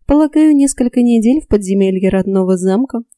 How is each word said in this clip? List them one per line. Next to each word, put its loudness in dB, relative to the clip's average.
Полагаю, 2
несколько 0
недель 2
в -20
подземелье 0
родного 0
замка -2